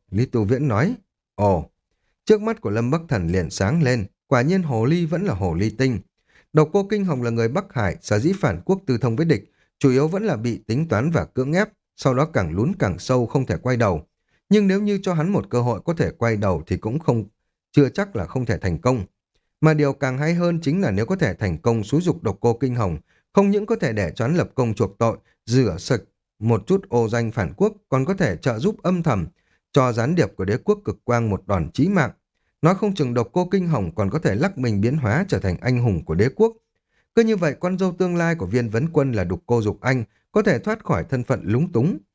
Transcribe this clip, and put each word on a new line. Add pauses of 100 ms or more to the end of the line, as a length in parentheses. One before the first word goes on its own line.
(100)
Lý
Tu
Viễn
nói. (400)
Ồ, (540)
trước
mắt
của
Lâm
Bắc
Thần
liền
sáng
lên, (200)
quả
nhiên
hồ
ly
vẫn
là
hồ
ly
tinh. (520)
Độc
cô
Kinh
Hồng
là
người
Bắc
Hải,
sở
dĩ
phản
quốc
tư
thông
với
địch, (260)
chủ
yếu
vẫn
là
bị
tính
toán
và
cưỡng
ép, (280)
sau
đó
càng
lún
càng
sâu
không
thể
quay
đầu. (420)
Nhưng
nếu
như
cho
hắn
một
cơ
hội
có
thể
quay
đầu
thì
cũng
không, (480)
chưa
chắc
là
không
thể
thành
công. (560)
Mà
điều
càng
hay
hơn
chính
là
nếu
có
thể
thành
công
xúi
giục
độc
cô
Kinh
Hồng, (340)
không
những
có
thể
để
cho
hắn
lập
công
chuộc
tội, (300)
rửa
sạch (380)
một
chút
ô
danh
phản
quốc, (160)
còn
có
thể
trợ
giúp
âm
thầm, (460)
cho
gián
điệp
của
đế
quốc
cực
quang
một
đòn
chí
mạng. (520)
Nói
không
chừng
độc
cô
Kinh
Hồng
còn
có
thể
lắc
mình
biến
hóa
trở
thành
anh
hùng
của
đế
quốc. (580)
Cứ
như
vậy,
con
dâu
tương
lai
của
Viên
Vấn
Quân
là
độc
cô
Dục
Anh (280)
có
thể
thoát
khỏi
thân
phận
lúng
túng. (160)